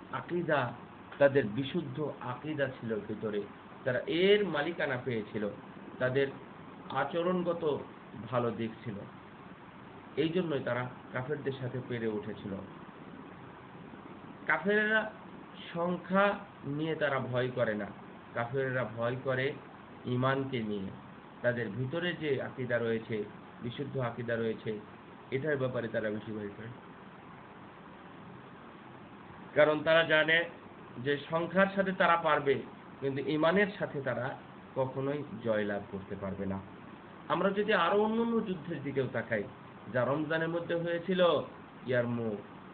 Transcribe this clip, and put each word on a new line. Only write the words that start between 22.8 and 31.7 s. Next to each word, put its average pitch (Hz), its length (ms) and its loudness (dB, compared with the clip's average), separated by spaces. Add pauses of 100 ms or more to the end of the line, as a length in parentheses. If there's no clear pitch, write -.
বিশুদ্ধ 127 360 -4
আকীদা 117 380 0
রয়েছে, 110 420 -2 (520)
এটার 135 260 2
ব্যাপারে 120 320 0
তারা 110 220 0
বেশি 107 220 -4
ভয় 104 160 -4
করে, 104 180 -10 (3000)
কারণ 151 280 6
তারা 160 200 8
জানে 156 420 6 (540)
যে 139 200 2 (120)
সংখ্যার 170 360 4 (100)